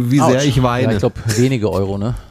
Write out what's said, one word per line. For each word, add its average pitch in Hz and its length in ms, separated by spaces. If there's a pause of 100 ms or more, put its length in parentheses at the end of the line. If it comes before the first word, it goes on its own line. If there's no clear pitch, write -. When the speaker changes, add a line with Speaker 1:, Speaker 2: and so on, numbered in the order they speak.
Speaker 1:
wie 139 100
sehr - 80
Speaker 2:
Autsch. 135 200
Speaker 1:
ich 131 160
weine. 123 220
Speaker 2:
Ja, 110 80
ich 104 60
glaub, 120 160 (220)
wenige 120 320
Euro, 98 300
ne? 117 160 (160)